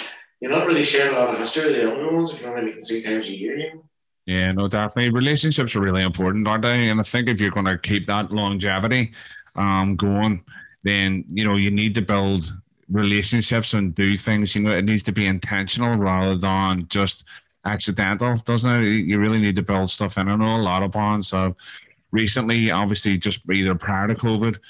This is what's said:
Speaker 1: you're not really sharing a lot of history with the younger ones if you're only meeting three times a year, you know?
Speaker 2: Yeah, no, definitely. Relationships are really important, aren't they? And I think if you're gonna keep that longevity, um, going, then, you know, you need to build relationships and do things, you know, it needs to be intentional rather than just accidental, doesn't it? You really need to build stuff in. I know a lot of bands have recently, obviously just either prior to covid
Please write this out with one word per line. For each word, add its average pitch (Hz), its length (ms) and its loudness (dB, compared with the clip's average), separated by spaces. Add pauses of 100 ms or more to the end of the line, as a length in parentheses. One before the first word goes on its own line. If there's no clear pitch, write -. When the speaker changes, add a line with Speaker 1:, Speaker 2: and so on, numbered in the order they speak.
(400)
Speaker 1:
you're 127 100 -4
not 131 160 2
really 160 160 2
sharing 139 320 2
a 127 40 0
lot 123 140 2
of 110 80 -4
history 151 260 -2
with 135 100 2
the 117 60 0
younger 143 320 -2
ones 165 200 0
if - 80 -14
you're 123 80 -10
only 113 220 -4
meeting - 140 -14
three 113 160 -4
times 110 220 -4
a 98 60 -8
year, 104 260 -6
you 160 180 -8
know? - 140 -20 (380)
Speaker 2:
Yeah, 92 260 0
no, 98 160 0
definitely. 107 420 0
Relationships 139 680 0
are 101 40 0
really 95 220 2
important, 95 460 0
aren't 110 160 0
they? 120 260 2
And 110 100 2
I 104 40 0
think 123 240 -2
if 110 120 0
you're 101 120 0
gonna 95 260 0
keep 101 300 -2
that 101 240 -2
longevity, 104 800 0 (440)
um, 98 400 2
going, 101 480 0 (400)
then, 95 440 0
you 98 140 -2
know, 104 140 2
you 101 140 4
need 104 240 0
to 113 80 0
build 98 500 0 (380)
relationships 104 840 0
and 98 220 0
do 98 240 2
things, 104 360 0
you 104 60 0
know, 104 160 2
it 92 80 2
needs 107 200 2
to 104 80 -4
be 101 140 0
intentional 98 680 -2
rather 95 400 2
than 95 520 0
just 98 360 -2 (400)
accidental, 104 720 0
doesn't 117 340 0
it? 110 360 2
You 101 120 2
really 107 220 2
need 101 160 2
to 101 60 0
build 95 260 0
stuff 101 300 -4
in. 95 100 0
I 101 80 2
know 110 200 2
a - 20 0
lot 95 240 0
of 95 100 -2
bands 104 380 0
have 92 260 0 (560)
recently, 113 580 2
obviously 101 460 0
just 95 240 -2 (100)
either 95 240 2
prior 98 320 -2
to 113 80 0
covid 110 440 0 (120)